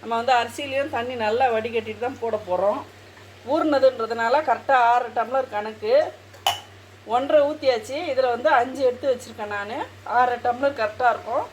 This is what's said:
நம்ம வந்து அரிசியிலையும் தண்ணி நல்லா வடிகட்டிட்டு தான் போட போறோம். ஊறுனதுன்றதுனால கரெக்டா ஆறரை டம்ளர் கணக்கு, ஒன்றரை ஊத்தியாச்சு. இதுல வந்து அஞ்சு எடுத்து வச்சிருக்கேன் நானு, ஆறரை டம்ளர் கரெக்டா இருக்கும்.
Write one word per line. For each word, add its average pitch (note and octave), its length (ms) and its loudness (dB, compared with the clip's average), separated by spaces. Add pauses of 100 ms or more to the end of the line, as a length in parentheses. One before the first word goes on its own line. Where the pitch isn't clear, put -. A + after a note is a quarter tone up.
நம்ம A3+ 200 -6
வந்து B3 180 2
அரிசியிலையும் C#4 580 -4
தண்ணி A#3+ 180 -4 (120)
நல்லா A#3+ 200 2 (100)
வடிகட்டிட்டு A3 500 -4
தான் B3 160 -8
போட A3 140 -2 (120)
போறோம். F#3+ 320 0 (720)
ஊறுனதுன்றதுனால B3+ 840 2 (100)
கரெக்டா B3+ 300 2 (100)
ஆறரை A#3+ 300 2
டம்ளர் B3+ 340 -2
கணக்கு, G#3+ 400 -4 (1200)
ஒன்றரை C#4+ 240 4 (120)
ஊத்தியாச்சு. C4+ 480 -2 (140)
இதுல B3+ 200 2
வந்து B3 160 0 (100)
அஞ்சு B3+ 300 -2
எடுத்து B3 240 -2
வச்சிருக்கேன் A3 420 -6
நானு, G3+ 220 -6 (400)
ஆறரை B3 200 4 (100)
டம்ளர் C4+ 340 0
கரெக்டா A3 320 0
இருக்கும். A3+ 400 -4